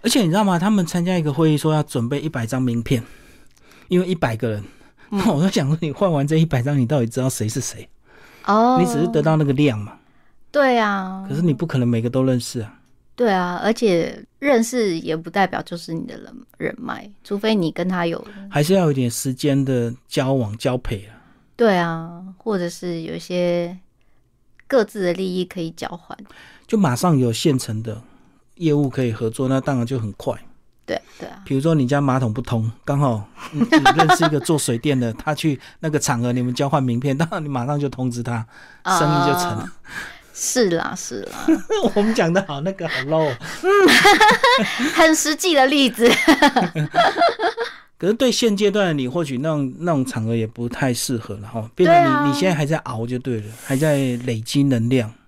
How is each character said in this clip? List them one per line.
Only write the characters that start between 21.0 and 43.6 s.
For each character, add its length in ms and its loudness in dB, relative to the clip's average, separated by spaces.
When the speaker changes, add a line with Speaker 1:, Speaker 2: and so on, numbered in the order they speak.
Speaker 1:
啊。 80 -20
Speaker 2:
对 220 2
啊， 460 -4
或 200 -4
者 100 -2
是 360 -8
有 100 -10
一 60 -10
些 580 -2
各 180 2
自 200 -6
的 100 0
利 220 -4
益 100 -2
可 160 -12
以 100 -6
交 180 -12
换。 280 -16
Speaker 1:
就 100 0
马 200 4
上 200 4
有 160 4
现 260 2
成 260 -6
的 180 -10
业 180 0
务 160 2
可 160 -2
以 60 0
合 180 -4
作， 180 -4
那 140 2
当 160 -2
然 80 0
就 140 -4
很 140 -6
快。 220 -6
Speaker 2:
对， 160 -6
对 100 -14
啊。 160 -20
Speaker 1:
比 80 -4
如 80 0
说 140 2
你 120 2
家 140 2
马 180 2
桶 140 -2
不 80 -4
通， 280 -2
刚 140 -2
好 260 0
你， 80 -6
你 240 4
认 220 6
识 80 2
一 40 2
个 100 2
做 180 0
水 180 0
电 240 0
的， 140 0
Speaker 2:
<laughs> 100 -12
Speaker 1:
他 120 -2
去 240 -2
那 120 -4
个 80 0
场 200 0
合， 120 0
你 100 0
们 100 -2
交 160 -2
换 140 0
名 180 0
片， 160 0
当 140 0
然 140 -6
你 40 -8
马 200 -6
上 120 -2
就 80 -2
通 220 -4
知 140 -6
他， 200 -4
Speaker 2:
啊。 160 0
Speaker 1:
生 100 2
意 200 2
就 120 2
成 120 -2
了。 200 -8
Speaker 2:
是 360 0
啦， 260 -4
是 240 -10
啦。 240 -12
Speaker 1:
<laughs> 280 0
我 80 2
们 140 2
讲 180 2
的 140 2
好， 140 -8
那 100 -4
个 180 -8
好 120 -6
low。 300 0